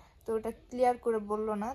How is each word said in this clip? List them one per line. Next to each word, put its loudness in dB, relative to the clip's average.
তো -2
ওটা -2
ক্লিয়ার 0
করে 0
বললো -2
না। -4